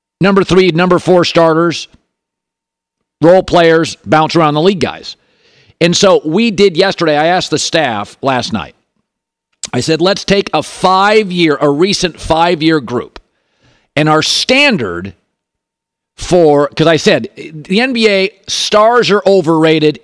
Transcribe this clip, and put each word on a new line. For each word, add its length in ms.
number 220
three, 280
number 280
four 260
starters, 640
role 220
players, 540
bounce 400
around 160
the 80
league 180
guys. 380
And 140
so 300
we 240
did 280
yesterday, 400
I 100
asked 240
the 80
staff 640
last 320
night, 200
I 80
said, 180
"Let's 240
take 300
a 100
five-year, 960
a 100
recent 500
five-year 600
group." 400
And 100
our 160
standard 880
for, 540
'cause 180
I 80
said, 400
the 460
N 100
B 160
A 240
stars 640
are 160
overrated. 760